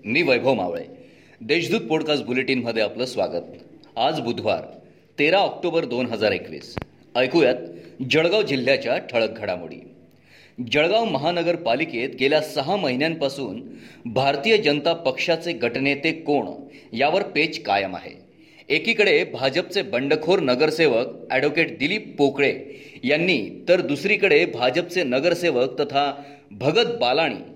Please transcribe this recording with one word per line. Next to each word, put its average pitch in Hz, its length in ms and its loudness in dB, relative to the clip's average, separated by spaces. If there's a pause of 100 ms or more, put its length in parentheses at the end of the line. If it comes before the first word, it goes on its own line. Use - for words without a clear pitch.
मी 120 160 0
वैभव 131 320 2
मावळे. 90 300 -2 (580)
देशदूत 156 400 -2
पॉडकास्ट 147 420 -2
बुलेटिनमध्ये 120 600 0
आपलं 107 220 -2
स्वागत. 90 360 -2 (540)
आज 139 240 0
बुधवार, 107 420 -2 (580)
तेरा 156 180 4
ऑक्टोबर 165 480 0
दोन 123 200 -2
हजार 107 260 0
एकवीस. 80 440 -8 (400)
ऐकूयात 131 400 4 (560)
जळगाव 170 300 2
जिल्ह्याच्या 131 560 0
ठळक 113 400 -2
घडामोडी. 87 380 -6 (960)
जळगाव 180 340 4
महानगरपालिकेत 160 1040 0 (100)
गेल्या 147 220 4
सहा 151 340 -2
महिन्यांपासून 135 840 -2 (440)
भारतीय 139 520 2
जनता 147 360 2
पक्षाचे 165 600 -2
गटनेते 135 580 0
कोण 143 340 0 (480)
यावर 147 280 2
पेच 160 420 -2
कायम 101 320 0
आहे. - 220 -14 (520)
एकीकडे 175 540 4
भाजपचे 139 580 -2
बंडखोर 151 580 2
नगरसेवक 147 920 2
ॲडव्होकेट 143 480 0
दिलीप - 380 -4
पोकळे 139 420 2 (440)
यांनी, 143 680 0
तर 175 120 6
दुसरीकडे 185 640 2
भाजपचे 151 580 -2
नगरसेवक 139 760 0
तथा 139 440 -2 (280)
भगत 156 500 -2
बालाणी 127 540 -2